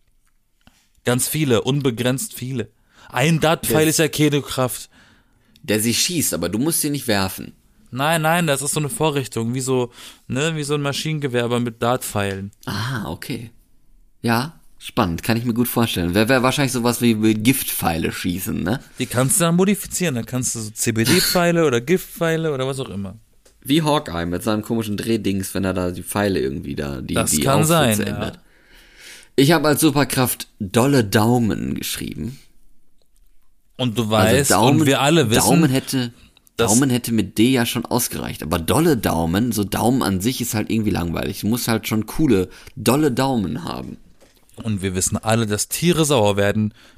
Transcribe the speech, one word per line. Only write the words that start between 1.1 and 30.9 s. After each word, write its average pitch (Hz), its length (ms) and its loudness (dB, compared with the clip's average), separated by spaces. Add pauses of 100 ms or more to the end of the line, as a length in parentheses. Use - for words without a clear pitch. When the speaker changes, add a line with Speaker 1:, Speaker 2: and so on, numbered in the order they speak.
Speaker 1:
viele, 139 340 2
unbegrenzt 127 720 -2
viele. 123 340 -8 (400)
Ein 160 320 2
Dartpfeil 156 400 2
Speaker 2:
Der 160 80 4
Speaker 1:
ist 147 100 0
ja 160 100 4
keine 147 340 2
Kraft. - 480 -4 (720)
Speaker 2:
Der 107 180 0
sie 113 140 0
schießt, 147 400 -2
aber 85 140 -2
du 101 100 -4
musst 156 220 0
sie 151 100 -2
nicht 139 180 -6
werfen. 98 440 -2 (380)
Speaker 1:
Nein, 151 320 -2
nein, 165 240 2
das 139 160 0
ist 143 100 -4
so 156 80 -2
eine 147 100 -2
Vorrichtung, 131 640 -2
wie 131 80 -4
so, 123 280 0 (360)
ne, 147 300 -2
wie 151 60 -4
so 143 120 -4
ein 147 80 -2
Maschinengewehr, 139 640 -2
aber 120 140 0
mit 120 240 -4
Dartpfeilen. 101 680 -2 (160)
Speaker 2:
Ah, 110 440 -6
okay. 110 400 -10 (720)
Ja, 120 400 -2 (180)
spannend, 87 440 -2
kann 113 160 0
ich 117 80 -6
mir 117 80 -2
gut 117 140 0
vorstellen. 92 460 0
Wär, 107 140 4
wär 127 140 4
wahrscheinlich 131 300 0
sowas 120 280 0
wie, 113 220 2
wie 110 120 6
Giftpfeile 95 800 0
schießen, 85 500 -4
ne? 104 180 -2 (180)
Speaker 1:
Die 123 80 -4
kannst 123 340 0
du 170 40 2
dann 165 120 2
modifizieren, 180 600 0
dann 113 100 -6
kannst 127 280 -4
du 120 60 -8
so 107 100 -10
C-B-D-Pfeile 165 960 2
oder 120 140 2
Giftpfeile 160 720 -2
oder 131 140 -4
was 135 120 -6
auch 131 120 -8
immer. 98 260 -8 (460)
Speaker 2:
Wie 156 200 2
Hawkeye 147 440 -2
mit 87 160 -4
seinem 107 200 -2
komischen 107 360 -4
Drehdings, 98 560 -2
wenn 95 100 -2
er 95 80 0
da 92 180 -2
die 90 120 -8
Pfeile 101 380 0
irgendwie 69 360 -4
da, 69 240 -6
die, - 140 -6
Speaker 1:
Das 113 160 0
Speaker 2:
die 76 100 0
Speaker 1:
kann 135 220 2
Speaker 2:
Aufsätze 151 340 2
Speaker 1:
sein, 104 100 -2
ja. 101 80 -4
Speaker 2:
ändert. 104 240 -6 (960)
Ich 139 180 6
hab 156 120 4
als 151 160 4
Superkraft 143 680 2 (120)
dolle 117 440 4